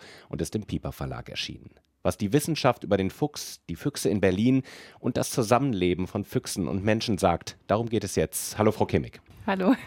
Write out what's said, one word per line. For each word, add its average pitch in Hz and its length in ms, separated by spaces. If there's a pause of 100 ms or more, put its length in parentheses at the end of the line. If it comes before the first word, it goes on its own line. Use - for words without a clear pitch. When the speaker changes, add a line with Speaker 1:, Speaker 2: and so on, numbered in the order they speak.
(300)
Speaker 1:
und 76 140
ist 80 120
im 107 100
Piper 73 260
Verlag 65 360
erschienen. - 440 (320)
Was 92 120
die 101 160
Wissenschaft 143 540
über 101 100
den 95 140
Fuchs, - 580
die 85 80
Füchse - 320
in 95 140
Berlin 107 400 (380)
und - 180
das - 120
Zusammenleben 104 800
von 104 160
Füchsen - 460
und 95 160
Menschen 110 320
sagt, - 480
darum 110 240
geht 107 160
es 95 100
jetzt. - 420
Hallo, 107 140
Frau - 140
Kimmig. - 340 (260)
Speaker 2:
Hallo. 190 280 (140)